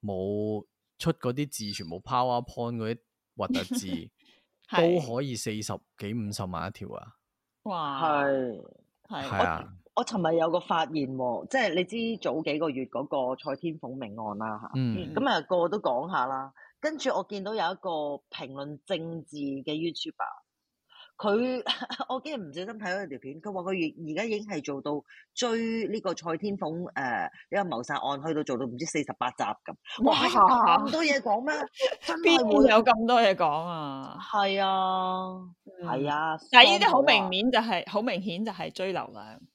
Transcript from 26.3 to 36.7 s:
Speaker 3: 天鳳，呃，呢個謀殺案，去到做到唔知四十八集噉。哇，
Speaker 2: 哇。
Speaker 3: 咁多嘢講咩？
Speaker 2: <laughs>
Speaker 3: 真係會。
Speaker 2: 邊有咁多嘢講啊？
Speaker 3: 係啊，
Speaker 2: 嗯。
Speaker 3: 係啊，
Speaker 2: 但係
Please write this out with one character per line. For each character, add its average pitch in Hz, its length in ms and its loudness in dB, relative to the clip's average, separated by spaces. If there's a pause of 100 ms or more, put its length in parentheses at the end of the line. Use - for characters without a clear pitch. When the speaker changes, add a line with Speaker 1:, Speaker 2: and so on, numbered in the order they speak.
Speaker 3:
天 202 220 -4
鳳， 170 360 -4
呃， 120 360 -2 (200)
呢 196 140 0
個 180 60 -6
謀 120 120 -4
殺 143 140 -4
案， 139 260 -4
去 156 120 -2
到 151 80 -2
做 131 160 -2
到 131 80 -2
唔 120 100 -8
知 135 80 -6
四 160 140 -4
十 139 200 -4
八 123 120 0
集 - 120 -6
噉。 - 640 -6
哇， - 160 6 (240)
Speaker 2:
哇。 233 400 8
Speaker 3:
咁 269 80 -2
多 311 100 2
嘢 294 180 2
講 220 240 0
咩？ 302 100 0 (260)
Speaker 2:
<laughs> - 240 0
Speaker 3:
真 330 140 -2
係 339 260 6
會。 320 80 2
Speaker 2:
邊 277 160 10
有 220 160 8
咁 226 240 4
多 240 140 8
嘢 196 120 6
講 175 140 2
啊？ 151 720 -4
Speaker 3:
係 196 420 0
啊， 185 600 0 (560)
Speaker 2:
嗯。 175 80 -8
Speaker 3:
係 139 220 -2
啊， 156 280 -2 (140)
Speaker 2:
但 247 140 12
係 - 120 6